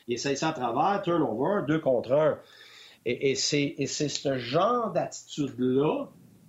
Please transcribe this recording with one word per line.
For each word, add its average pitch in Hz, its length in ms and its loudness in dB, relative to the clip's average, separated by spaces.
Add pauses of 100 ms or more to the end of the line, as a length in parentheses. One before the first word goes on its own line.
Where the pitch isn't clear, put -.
il 120 60 -2
essaye 139 220 -2
ça 160 120 -2
à 156 40 0
travers, 147 500 0
turnover, 160 640 0
deux 156 120 2
contre 123 340 2
un. 147 260 4 (680)
Et, 131 240 0
et 131 40 2
c'est, - 440 0
et 139 80 -2
c'est 147 240 -2
ce 139 280 -2
genre 190 520 0
d'attitude-là 139 1160 0 (400)